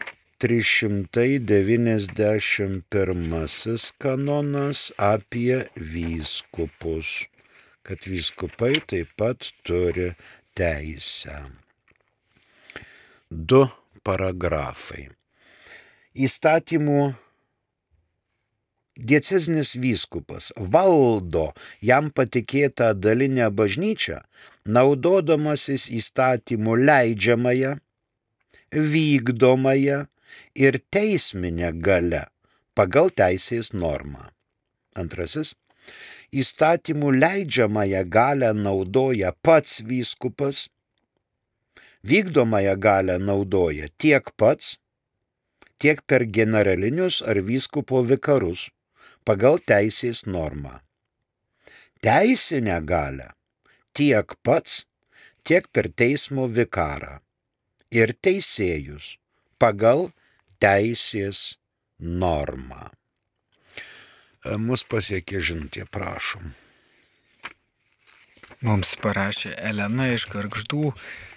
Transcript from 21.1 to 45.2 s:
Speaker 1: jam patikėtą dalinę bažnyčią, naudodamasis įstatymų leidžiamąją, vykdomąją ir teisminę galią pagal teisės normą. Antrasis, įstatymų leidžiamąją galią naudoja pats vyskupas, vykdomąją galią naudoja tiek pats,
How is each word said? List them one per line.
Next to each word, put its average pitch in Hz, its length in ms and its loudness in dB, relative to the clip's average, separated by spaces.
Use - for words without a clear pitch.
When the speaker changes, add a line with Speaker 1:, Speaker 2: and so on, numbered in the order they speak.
Speaker 1:
jam 135 340 2
patikėtą 123 840 0
dalinę 117 560 2
bažnyčią, 104 720 -2
naudodamasis 143 1300 2
įstatymų 117 880 0
leidžiamąją, 123 960 2
vykdomąją 139 1300 2
ir 135 280 4
teisminę 90 920 -2
galią 85 520 0
pagal 107 340 4
teisės 101 640 0
normą. 73 560 -6
Antrasis, 90 600 -8
įstatymų 147 840 0
leidžiamąją 120 920 2
galią 117 480 2
naudoja 101 880 0
pats 156 400 4
vyskupas, 127 880 -6
vykdomąją 113 720 2
galią 98 440 4
naudoja 95 680 0
tiek 147 340 2
pats, - 460 0